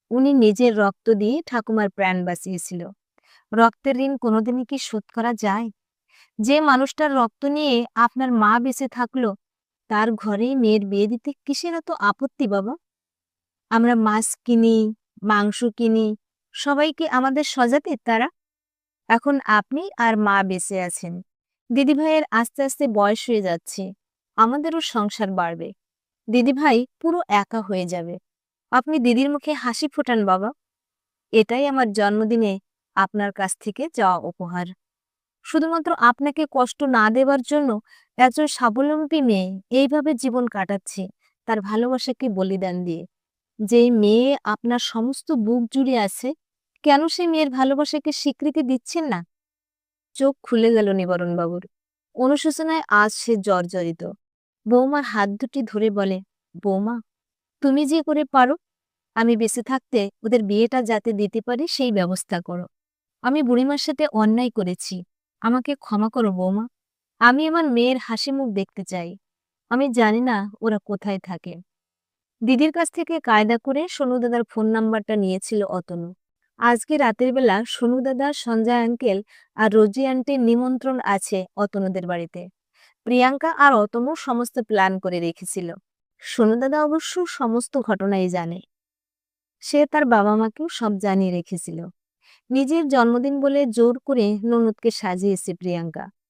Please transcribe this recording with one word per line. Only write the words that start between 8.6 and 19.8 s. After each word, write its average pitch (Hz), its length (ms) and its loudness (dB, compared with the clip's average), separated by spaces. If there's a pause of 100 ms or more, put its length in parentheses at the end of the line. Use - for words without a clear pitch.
থাকলো, 247 420 -4 (600)
তার 214 240 2
ঘরেই 214 420 -2
মেয়ের 214 300 4
বিয়ে 202 220 0
দিতে 233 260 -6
কিসের 330 400 -6
এত 330 160 -8 (100)
আপত্তি 226 480 -2
বাবা? 202 260 -2 (960)
আমরা 233 240 4
মাছ 220 320 2 (160)
কিনি, 226 340 4 (460)
মাংস 208 360 0 (160)
কিনি, 220 320 2 (480)
সবাইকে 294 520 -2
আমাদের 269 360 0
স্বজাতির 269 600 0
তারা। 233 240 0 (800)
এখন 240 260 2 (100)
আপনি 214 380 0 (140)